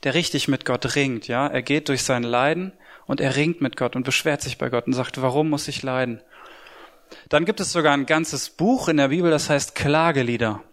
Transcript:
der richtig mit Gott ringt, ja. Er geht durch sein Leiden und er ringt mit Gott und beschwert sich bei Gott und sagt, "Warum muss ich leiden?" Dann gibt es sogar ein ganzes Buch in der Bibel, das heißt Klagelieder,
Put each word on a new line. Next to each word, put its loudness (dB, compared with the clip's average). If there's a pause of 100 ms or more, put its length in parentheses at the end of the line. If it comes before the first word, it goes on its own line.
der 0
richtig 0
mit 0
Gott -2
ringt, 0
ja. 0
Er -2
geht -2
durch 0
sein 0
Leiden 0 (320)
und -4
er 0
ringt 0
mit -2
Gott -2
und -2
beschwert 0
sich -8
bei -4
Gott -2
und 0
sagt, -4
"Warum 2
muss -2
ich -8
leiden?" -4 (1080)
Dann 2
gibt -2
es -4
sogar 4
ein 2
ganzes 0
Buch 2
in 2
der 4
Bibel, 2
das 2
heißt 0
Klagelieder, 2